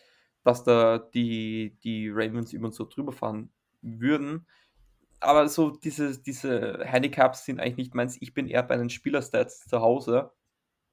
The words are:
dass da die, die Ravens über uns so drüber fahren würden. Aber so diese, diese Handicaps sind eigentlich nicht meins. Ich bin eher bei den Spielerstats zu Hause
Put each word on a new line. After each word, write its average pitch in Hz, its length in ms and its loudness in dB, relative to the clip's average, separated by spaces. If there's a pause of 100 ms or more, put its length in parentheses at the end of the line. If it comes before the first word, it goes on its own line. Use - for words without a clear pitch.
(440)
dass 123 200 4
da 117 340 6
die, 110 840 -4
die 110 280 -6
Ravens 110 420 -4
über 113 140 -6
uns 110 100 -8
so 113 80 -8
drüber 139 280 -8
fahren 110 380 -8 (300)
würden. 143 640 -2 (760)
Aber 147 280 6
so 151 220 0
diese, 143 500 -6
diese 123 640 -4
Handicaps 131 640 2
sind 131 120 -6
eigentlich 123 200 -4
nicht 127 160 -8
meins. 123 260 -4
Ich - 140 -14
bin 131 140 -4
eher 123 140 2
bei 123 140 0
den 120 140 -2
Spielerstats - 760 -2
zu 120 140 0
Hause 120 520 2 (600)